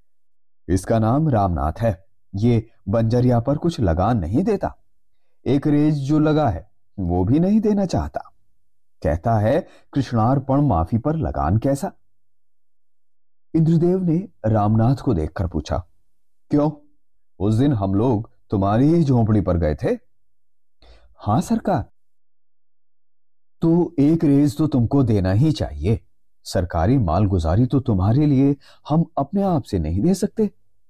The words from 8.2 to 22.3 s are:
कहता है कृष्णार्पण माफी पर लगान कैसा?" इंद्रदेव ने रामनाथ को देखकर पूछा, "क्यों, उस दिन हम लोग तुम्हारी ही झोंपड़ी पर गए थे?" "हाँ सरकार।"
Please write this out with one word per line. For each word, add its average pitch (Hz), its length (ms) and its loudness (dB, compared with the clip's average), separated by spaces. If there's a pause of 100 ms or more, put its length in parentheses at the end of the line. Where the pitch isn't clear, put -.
कहता 92 340 0
है 127 300 0 (260)
कृष्णार्पण 131 680 0
माफी 113 360 0
पर 151 180 -2
लगान 76 420 -2
कैसा?" 139 340 -2 (1600)
इंद्रदेव 170 480 2
ने 175 260 -2 (160)
रामनाथ 110 500 2
को 135 180 -2
देखकर 80 340 -4
पूछा, 76 300 -6 (720)
"क्यों, 147 220 0 (680)
उस 107 160 0
दिन 139 180 2
हम 98 200 -2
लोग 113 380 -2 (180)
तुम्हारी 110 440 2
ही 170 100 2
झोंपड़ी 113 380 2
पर 90 160 0
गए 78 180 0
थे?" 220 220 -4 (1200)
"हाँ 190 240 -2
सरकार।" 190 500 -4 (1700)